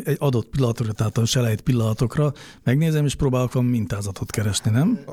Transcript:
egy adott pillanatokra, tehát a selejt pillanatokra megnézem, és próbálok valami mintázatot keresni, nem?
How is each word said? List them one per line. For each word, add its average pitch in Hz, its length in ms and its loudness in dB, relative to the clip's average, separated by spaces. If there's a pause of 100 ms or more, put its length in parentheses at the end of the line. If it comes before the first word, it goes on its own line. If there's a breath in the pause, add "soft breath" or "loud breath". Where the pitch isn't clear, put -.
egy 139 160 -2
adott 127 300 0
pillanatokra, 117 440 0
tehát 107 240 -2
a 113 80 2
selejt 117 360 0
pillanatokra 123 720 0 (300 loud breath)
megnézem, 151 420 2
és 135 100 0
próbálok 127 380 0
valami 123 180 2
mintázatot 101 600 -4
keresni, 107 400 -2
nem? 170 280 2 (140)